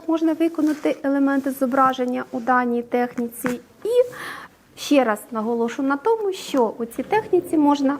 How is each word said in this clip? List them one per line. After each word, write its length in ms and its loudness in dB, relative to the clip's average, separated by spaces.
можна 260 2
виконати 720 0
елементи 480 0
зображення 840 0
у 80 -6
даній 420 2
техніці. 760 -4
І 60 -2
ще 260 4
раз 140 0
наголошу 520 -2
на 140 0
тому, 360 0
що 460 0
у 60 -6
цій 180 -6
техніці 560 0
можна 420 4